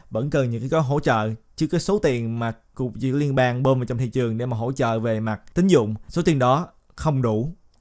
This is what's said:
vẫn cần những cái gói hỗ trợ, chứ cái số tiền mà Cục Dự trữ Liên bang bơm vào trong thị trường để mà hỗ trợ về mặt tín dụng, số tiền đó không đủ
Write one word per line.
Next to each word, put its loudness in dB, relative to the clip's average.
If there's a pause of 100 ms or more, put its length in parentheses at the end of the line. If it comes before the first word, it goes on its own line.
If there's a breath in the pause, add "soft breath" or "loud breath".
vẫn -4
cần 0
những -4
cái -6
gói 2
hỗ 0
trợ, 0 (260)
chứ -2
cái 0
số 0
tiền 0
mà -2 (220)
Cục -6
Dự -2
trữ 0
Liên 0
bang 2
bơm 4
vào -2
trong -4
thị -2
trường 0
để -4
mà -4
hỗ -2
trợ 0
về 0
mặt -4 (120)
tín 2
dụng, 4 (120)
số -4
tiền 2
đó 2 (280)
không 0
đủ -2 (260)